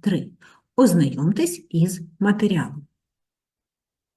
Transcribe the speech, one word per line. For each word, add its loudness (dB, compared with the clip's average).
три. -2
Ознайомтесь 2
із 0
матеріалом. -2